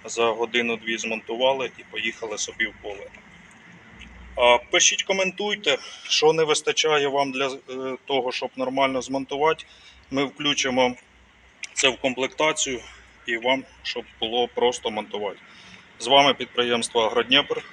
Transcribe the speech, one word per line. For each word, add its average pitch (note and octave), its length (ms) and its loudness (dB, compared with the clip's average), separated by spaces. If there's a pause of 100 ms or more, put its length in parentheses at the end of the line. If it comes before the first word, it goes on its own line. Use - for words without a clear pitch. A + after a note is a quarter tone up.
За A2+ 220 0
годину-дві A2+ 720 -2
змонтували A#2 800 -2
і G2+ 120 -20
поїхали A2 480 -6
собі A2+ 280 -4
в G2+ 160 -12
поле. G2+ 240 -12 (1300)
А, B2 220 6
пишіть, - 440 2
коментуйте, G3 760 -2 (300)
що D#3 240 4
не D#3+ 120 2
вистачає D3 640 2
вам C#3 240 0
для, C3 140 -2
е, C3+ 120 -6 (460)
того, B2+ 280 -2
щоб - 240 -6
нормально C3 460 0
змонтувати. C#3 600 -2 (460)
Ми C#3 140 0
включимо C3 720 0 (760)
це - 160 2
в A#2 120 0
комплектацію C3+ 800 -2 (460)
і A#2 100 -2
вам, B2+ 280 0 (180)
щоб - 220 -8 (160)
було A#2 280 0
просто A#2+ 420 0
монтувати. G#2 500 -6 (580)
З A2+ 80 -10
вами C#3 280 6
підприємство A#2+ 680 0
"Агродніпр". B2+ 600 2 (100)